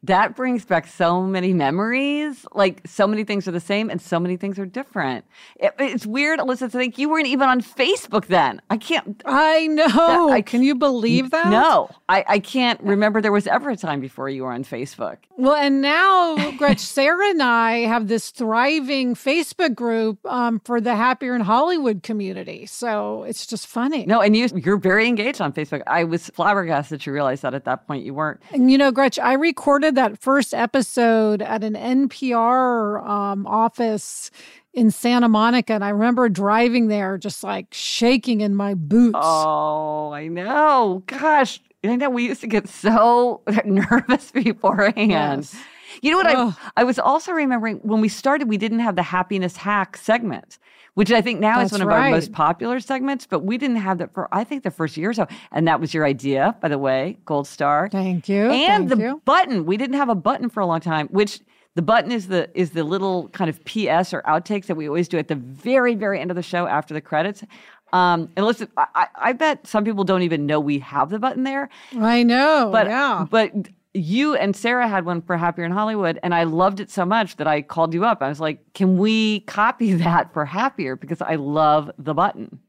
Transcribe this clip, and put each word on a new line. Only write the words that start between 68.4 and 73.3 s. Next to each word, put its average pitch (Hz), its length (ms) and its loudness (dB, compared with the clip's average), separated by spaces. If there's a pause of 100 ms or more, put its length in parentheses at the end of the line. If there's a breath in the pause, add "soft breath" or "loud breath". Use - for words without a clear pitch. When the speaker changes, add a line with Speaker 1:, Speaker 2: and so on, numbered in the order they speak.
Speaker 1:
listen, 226 220 -4 (100)
I, - 160 0
I, 175 120 0 (100)
I 180 180 -2
bet 302 320 -2
some 208 180 -2
people 202 200 -2
don't 185 180 0
even 160 240 -2
know 151 120 0
we 143 200 -2
have 139 320 -4
the 214 80 -6
button 254 240 -4
there. 269 260 -6 (320 loud breath)
Speaker 2:
I 233 220 2
know, 254 500 4
Speaker 1:
But, 214 140 4
Speaker 2:
yeah. 233 440 -2